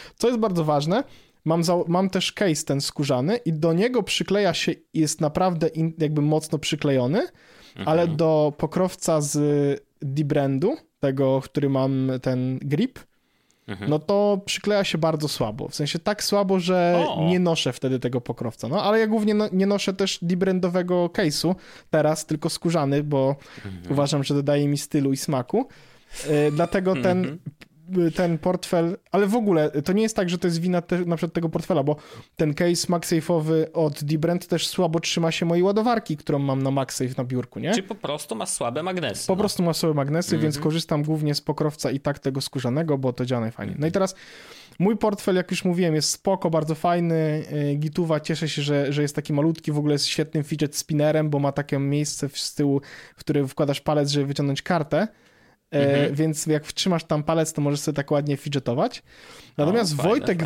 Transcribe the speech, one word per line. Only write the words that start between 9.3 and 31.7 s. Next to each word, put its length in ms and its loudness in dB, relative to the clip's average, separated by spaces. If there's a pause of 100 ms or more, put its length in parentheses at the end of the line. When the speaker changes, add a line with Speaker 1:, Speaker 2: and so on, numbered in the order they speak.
Speaker 1:
D-brandu, 760 0 (220)
tego, 440 2
który 260 -2
mam 420 0 (100)
ten 400 -2
grip, 380 -2 (680)
Speaker 2:
Mhm. 220 -6
Speaker 1:
no 100 2
to 460 2
przykleja 380 0
się 140 -2
bardzo 300 0
słabo. 400 -4
W 80 -12
sensie 240 -4
tak 240 -4
słabo, 360 2
że 480 4
Speaker 2:
O. 220 0
Speaker 1:
nie 100 4
noszę 340 2
wtedy 260 -2
tego 220 -2
pokrowca. 460 -8
No, 160 -2
ale 160 4
ja 80 2
głównie 260 2
no-, 180 2
nie 140 2
noszę 280 0
też 280 -2
D-brandowego 920 0
case'u 420 0 (340)
teraz, 360 2
tylko 240 -4
skórzany, 540 0
bo 320 2 (300)
Speaker 2:
Mhm. 260 -8
Speaker 1:
uważam, 320 2
że 100 -2
dodaje 340 2
mi 100 0
stylu 360 0
i 40 -2
smaku. 500 -2 (640)
E, 220 4
dlatego 420 2
ten, 100 -2 (220)
Speaker 2:
Mhm. 140 -8 (760)
Speaker 1:
ten 220 0
portfel, 600 0 (140)
ale 160 4
w 80 2
ogóle 360 4
to 220 -2
nie 80 4
jest 140 0
tak, 140 0
że 80 -2
to 100 0
jest 140 0
wina 200 0
te-, 240 0
na 100 0
przykład 180 -4
tego 160 0
portfela, 340 0